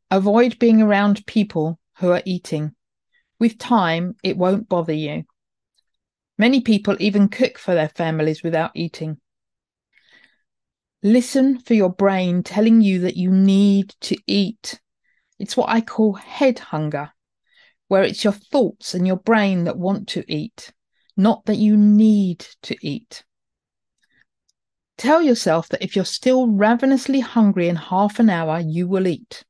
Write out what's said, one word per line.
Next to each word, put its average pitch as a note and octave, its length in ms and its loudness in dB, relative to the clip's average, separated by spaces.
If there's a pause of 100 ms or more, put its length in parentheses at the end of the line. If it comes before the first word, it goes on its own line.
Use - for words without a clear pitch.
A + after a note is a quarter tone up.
(100)
avoid G#3 480 2
being A3+ 220 4
around G3+ 460 2
people E3 520 -4 (200)
who F3+ 140 0
are F3 120 0
eating. D#3+ 500 -8 (640)
With A3+ 200 0
time, F3+ 640 -2
it F#3 160 -4
won't F#3 320 0
bother E3+ 240 -2
you. D#3 300 -8 (1120)
Many A#3+ 260 2
people G#3 360 0
even G3+ 300 2
cook - 300 -4
for F3+ 180 -2
their D#3 140 -2
families D#3+ 520 -4
without E3 320 -4
eating. D#3+ 460 -10 (1800)
Listen B3 600 2
for - 140 -2
your F#3+ 160 4
brain F#3 520 0
telling A3+ 380 2
you F#3+ 200 2
that F3+ 160 -4
you F3+ 140 -2
need G3 680 2
to - 160 -6 (100)
eat. - 540 -4 (580)
It's - 180 -8
what - 120 -2
I A3+ 120 2
call A3 340 -2
head - 440 -2
hunger, D3+ 540 -8 (720)
where F#3+ 160 2
it's - 220 -4
your G3+ 80 2
thoughts - 600 -4
and F3+ 120 -2
your F#3 120 0
brain G3+ 460 0
that - 140 -6
want G3 300 -4
to - 180 -8
eat, - 460 -10 (440)
not G#3 280 0
that G#3+ 140 -2
you G#3+ 180 2
need G#3 680 4 (180)
to - 200 -10
eat. - 400 -12 (1800)
Tell D#4 240 2
yourself F#3+ 460 0
that - 160 -6
if - 100 -10
you're F#3+ 100 0
still B3+ 440 0
ravenously B3 720 0
hungry G3+ 480 0
in F3 80 -2
half G3 420 -2
an A3+ 100 6
hour, E3 300 -2
you E3+ 300 -4
will F#3 180 0
eat. - 440 -8